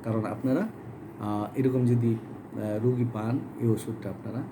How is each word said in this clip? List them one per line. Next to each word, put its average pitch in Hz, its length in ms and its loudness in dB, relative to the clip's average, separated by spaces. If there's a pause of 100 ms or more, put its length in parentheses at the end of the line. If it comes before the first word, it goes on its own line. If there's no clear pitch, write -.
কারণ 110 200 2
আপনারা, 135 440 0 (520)
আহ, 104 340 -2
এরকম 131 320 4
যদি, 117 280 6
আহ, 107 680 -4
রোগী 123 300 4
পান, 110 260 0 (220)
এই 120 80 4
ওষুধটা 107 420 0
আপনারা 110 420 -6